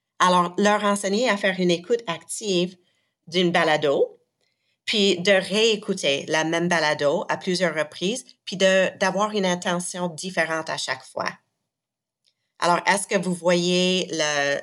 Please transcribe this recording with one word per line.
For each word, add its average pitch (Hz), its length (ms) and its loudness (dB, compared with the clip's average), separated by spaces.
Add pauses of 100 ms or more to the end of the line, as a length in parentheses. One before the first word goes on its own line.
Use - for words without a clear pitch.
(200)
Alors, 175 380 4
leur 208 260 2
enseigner 202 460 0
à 202 80 0
faire 190 220 0
une 180 120 2
écoute 175 360 -2
active 180 680 -4 (520)
d'une 175 240 0
balado, 151 680 2 (680)
puis 202 340 2
de 180 120 2
réécouter 185 960 0
la 156 160 0
même 165 240 0
balado 151 640 0
à 156 80 -2
plusieurs 175 380 -2
reprises, 175 500 -4 (200)
puis 196 120 -10
de, 190 400 2
d'avoir 196 340 0
une 208 140 -2
intention 180 640 -4
différente 160 600 -4
à 151 80 -4
chaque - 280 -6
fois. - 240 -8 (1300)
Alors, 170 280 2
est-ce 196 200 0
que 214 100 0
vous 180 160 -2
voyez 180 800 2
le, 147 520 0